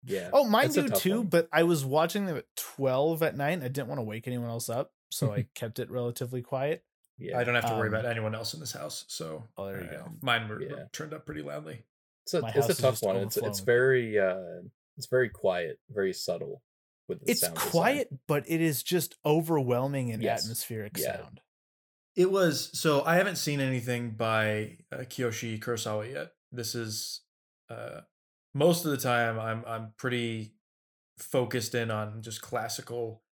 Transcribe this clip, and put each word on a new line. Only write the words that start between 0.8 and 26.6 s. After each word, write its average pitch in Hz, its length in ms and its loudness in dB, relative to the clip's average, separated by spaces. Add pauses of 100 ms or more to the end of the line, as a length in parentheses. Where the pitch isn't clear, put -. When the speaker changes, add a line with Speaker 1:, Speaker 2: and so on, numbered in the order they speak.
Speaker 2:
do 277 60 0
Speaker 1:
tough 208 140 0
Speaker 2:
too, 190 160 2
Speaker 1:
one. 233 100 0
Speaker 2:
but 170 240 4
I 165 120 6
was 165 200 4
watching 165 420 2
them 160 120 -4
at - 80 -10 (100)
twelve 139 680 0
at 151 140 0
night. 147 260 0
I 127 60 -4
didn't 131 200 -4
wanna 143 160 -4
wake 107 220 -6
anyone 120 220 -4
else 117 220 -6
up, 120 240 -4 (160)
so - 220 0
I 113 100 0
Speaker 1:
<laughs> - 120 -6
Speaker 2:
kept 117 240 -6
it 123 120 -6
relatively 123 520 -4
quiet. 143 420 -2 (340)
Speaker 1:
Yeah. 101 200 -4
Speaker 3:
I 123 60 2
don't 120 100 2
have 117 120 4
to 113 80 2
worry 110 140 0
Speaker 2:
Um, 104 60 0
Speaker 3:
about 113 120 -2
anyone 110 280 -2
else 110 200 -6
in 160 60 -12
this 139 120 -8
house, 147 360 -10
so, 80 480 -10
Speaker 2:
Oh, 98 100 -6
there 95 160 -6
you 87 60 -10
Speaker 3:
uh, - 20 -10
Speaker 2:
go. - 200 -12 (120)
Speaker 3:
mine 117 260 2
were, 107 140 -8
Speaker 1:
Yeah. - 80 -8
Speaker 3:
were - 220 -10
turned 151 200 -10
up 156 140 -12
pretty 151 160 -8
loudly. 147 420 -10 (400)
Speaker 1:
It's - 100 -4
a, 175 60 4
Speaker 2:
My 113 140 -2
Speaker 1:
it's - 20 6
a 143 60 6
Speaker 2:
house 196 80 4
is 170 80 2
Speaker 1:
tough 131 140 4
Speaker 2:
just 117 100 -4
Speaker 1:
one. 98 140 2
It's, 101 200 -2
it's 104 240 -2
Speaker 2:
overflowing. 98 60 -4
Speaker 1:
very, 120 520 4
uh, 92 440 0 (340)
it's 135 100 -12
very 127 220 4
quiet, 87 520 0 (100)
very 98 220 2
subtle 85 500 -6 (460)
with 175 120 -6
the - 60 -4
Speaker 2:
It's 233 140 2
Speaker 1:
sound 165 140 0
design. - 180 -2
Speaker 2:
quiet, 196 360 4 (180)
but 147 220 2
it 160 120 2
is 156 220 2
just - 420 0
overwhelming 139 840 2
in 110 120 -4
Speaker 1:
Yes. 113 240 0
Speaker 2:
atmospheric 110 520 -6
Speaker 1:
Yeah. - 200 0
Speaker 2:
sound. - 260 -14 (720)
Speaker 3:
It 185 140 6
was, 175 480 2
so 147 260 4
I 165 120 4
haven't 190 200 4
seen 143 240 -2
anything 120 560 -2
by, 107 640 0 (120)
uh, 135 80 -8
Kiyoshi 117 640 -4
Kurosawa 110 520 -4
yet. 147 220 -8 (160)
This 120 240 -6